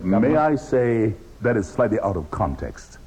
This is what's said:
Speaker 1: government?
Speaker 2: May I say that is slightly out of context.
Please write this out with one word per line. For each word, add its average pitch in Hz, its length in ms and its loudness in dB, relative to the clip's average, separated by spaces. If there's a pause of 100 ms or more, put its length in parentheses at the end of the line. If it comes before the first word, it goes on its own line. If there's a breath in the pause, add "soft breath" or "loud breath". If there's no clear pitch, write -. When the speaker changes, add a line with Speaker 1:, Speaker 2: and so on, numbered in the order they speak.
Speaker 1:
government? 101 300 4
Speaker 2:
May - 20 4
I 151 220 2
say 117 560 0 (260)
that 120 160 0
is 101 140 -2
slightly 110 320 0
out 98 160 -2
of 76 140 -8
context. 69 760 -6